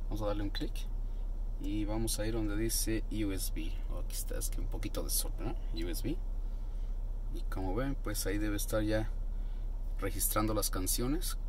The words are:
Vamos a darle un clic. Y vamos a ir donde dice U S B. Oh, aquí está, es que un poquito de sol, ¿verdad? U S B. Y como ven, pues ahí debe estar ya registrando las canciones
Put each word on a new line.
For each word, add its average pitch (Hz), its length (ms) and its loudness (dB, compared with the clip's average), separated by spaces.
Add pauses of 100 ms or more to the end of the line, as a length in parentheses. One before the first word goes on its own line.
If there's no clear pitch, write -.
Vamos 107 180 -2
a 104 60 0
darle 101 160 2
un 101 80 0
clic. - 200 -2 (880)
Y 107 260 0
vamos 110 340 2
a 107 80 2
ir 113 80 2
donde 107 200 2
dice 113 560 2
U 107 200 2
S 95 240 0
B. - 180 0 (180)
Oh, - 100 -2
aquí - 120 -2
está, - 240 -2
es - 140 0
que - 100 0
un - 60 0
poquito - 340 0
de - 80 -2
sol, - 300 0
¿verdad? - 160 -2 (180)
U - 160 0
S - 140 -2
B. - 120 0 (1160)
Y - 160 -2
como 95 240 0
ven, 135 220 0
pues 107 320 -2
ahí 101 100 0
debe 104 180 2
estar 107 280 2
ya 107 260 2 (920)
registrando 107 540 2
las 101 160 2
canciones 120 800 0